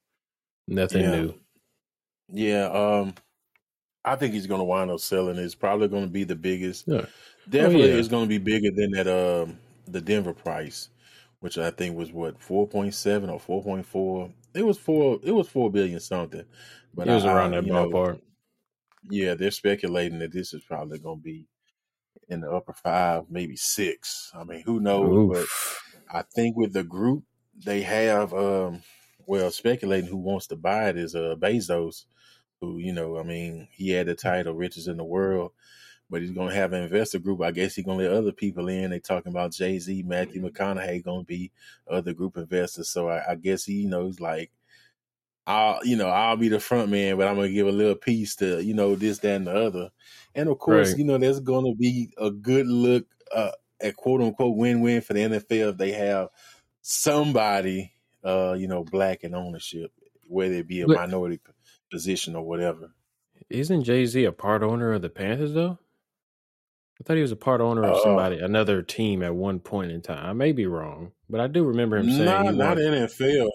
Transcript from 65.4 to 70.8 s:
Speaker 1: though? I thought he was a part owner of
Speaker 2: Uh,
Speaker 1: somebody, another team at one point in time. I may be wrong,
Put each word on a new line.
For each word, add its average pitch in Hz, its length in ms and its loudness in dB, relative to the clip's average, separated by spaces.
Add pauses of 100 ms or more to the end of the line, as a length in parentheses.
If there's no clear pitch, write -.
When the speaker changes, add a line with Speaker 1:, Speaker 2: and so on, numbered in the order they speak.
Speaker 1:
though? 175 240 0 (1200)
I - 40 -18
thought 160 120 2
he 156 60 4
was 123 100 0
a 107 40 -4
part 127 240 2
owner 113 280 4
of 90 80 6
Speaker 2:
Uh, - 20 4
Speaker 1:
somebody, 92 400 4
another 101 440 2
team 101 400 -2
at 87 120 -2
one 95 260 -2
point 92 320 -6
in 85 100 -8
time. 76 240 -8
I 95 60 -6
may 139 200 2
be 117 140 0
wrong, 82 460 -6 (160)